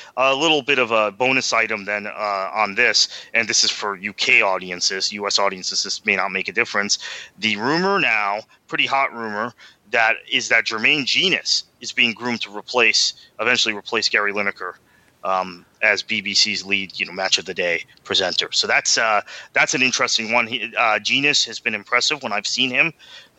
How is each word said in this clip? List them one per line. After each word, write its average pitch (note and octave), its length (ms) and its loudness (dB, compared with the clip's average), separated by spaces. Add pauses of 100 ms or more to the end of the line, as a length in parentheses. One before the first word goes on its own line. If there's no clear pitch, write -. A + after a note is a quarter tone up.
(180)
A C3+ 160 4
little D3+ 300 2
bit C3+ 160 2
of A#2 120 2
a G#2+ 200 2
bonus B2+ 420 0
item A2 320 0
then, G#2 220 -4
uh, G2 460 -4
on G2+ 220 0
this, A#2 320 4 (260)
and A2+ 140 2
this A2+ 160 2
is - 60 2
for G2+ 280 -4
U G2 160 -10
K B2 280 2
audiences. F#2 720 -2
U G2+ 140 -4
S G2 100 0
audiences, G2 460 -2
this - 220 -8
may G#2 100 2
not F#2+ 160 0
make F#2+ 160 -4
a F#2 60 -8
difference. G#2 440 0 (400)
The G#2 200 -2
rumor F3 420 0
now, G#2+ 400 0 (280)
pretty D3 200 -2
hot C3 260 0
rumor, A2+ 400 -4 (380)
that A2+ 240 4 (160)
is B2 180 0
that A2+ 160 4
Jermaine B2 400 0
Genius C#3 580 0 (160)
is A#2 120 -12
being A#2+ 220 2
groomed A#2 280 -4
to G#2 160 -8
replace, A2+ 560 2 (260)
eventually A2+ 360 0
replace G2+ 340 -2
Gary G#2 240 2
Lineker, G2 400 -4 (500)
um, F#2 400 -2 (200)
as G#2 180 4
B A2 200 -4
B G2 120 -4
C's G2 320 0
lead, G2 340 -4
you F#2+ 60 -4
know, F2 80 -10
match F#2+ 240 -2
of F#2 80 -4
the F#2 80 -6
day F2 300 0 (200)
presenter. F#2 480 -2
So - 140 0
that's, B2+ 320 2
uh, A2 240 2 (320)
that's D3+ 220 2
an C3 80 2
interesting A#2 500 0
one. A#2 140 2
He, A2+ 280 -8
uh, A2 220 2
Genius C3+ 480 2
has A2+ 140 -8
been A2 160 -4
impressive B2 480 -2
when A2+ 100 -4
I've G#2 140 -4
seen B2+ 240 0
him. D3 220 2 (460)